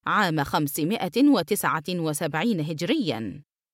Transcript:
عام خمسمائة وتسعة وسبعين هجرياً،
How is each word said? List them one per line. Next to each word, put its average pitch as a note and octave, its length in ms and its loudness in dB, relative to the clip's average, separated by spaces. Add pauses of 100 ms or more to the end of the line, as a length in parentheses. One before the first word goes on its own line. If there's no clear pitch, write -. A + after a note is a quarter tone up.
عام E3 380 2
خمسمائة E3 720 -2
وتسعة A3+ 760 4
وسبعين D#3+ 720 -2
هجرياً، D#3 800 -4 (320)